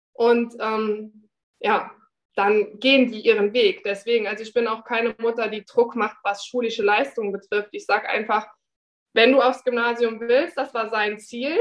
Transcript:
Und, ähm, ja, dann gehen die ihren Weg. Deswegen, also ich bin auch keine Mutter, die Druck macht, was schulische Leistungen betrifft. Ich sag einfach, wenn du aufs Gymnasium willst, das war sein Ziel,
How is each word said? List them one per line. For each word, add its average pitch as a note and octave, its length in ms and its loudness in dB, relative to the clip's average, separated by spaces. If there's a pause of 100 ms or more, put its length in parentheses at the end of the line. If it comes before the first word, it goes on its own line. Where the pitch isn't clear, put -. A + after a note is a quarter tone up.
(140)
Und, A#3 460 2
ähm, G#3+ 680 -4 (300)
ja, G#3 320 -2 (440)
dann G#3 440 0
gehen C4+ 320 4
die G#3+ 100 -10
ihren G#3 320 2
Weg. G#3+ 300 2
Deswegen, G#3 440 -2
also G#3+ 160 -8
ich A3 100 -16
bin A#3 140 0
auch A3+ 160 -6
keine A3+ 360 -4
Mutter, A#3 280 -2
die G#3 180 -10
Druck A#3 300 0
macht, G#3+ 280 -2
was G3+ 220 -4
schulische A3+ 380 -4
Leistungen G3 480 0
betrifft. G#3 400 -6
Ich G#3 140 -12
sag G#3 220 0
einfach, G#3+ 400 -2 (680)
wenn A3+ 180 6
du C4+ 100 6
aufs B3+ 220 0
Gymnasium A#3 560 -2
willst, B3+ 380 0
das C#4+ 160 -6
war A3 160 -4
sein G#3+ 300 -2
Ziel, C4+ 420 -6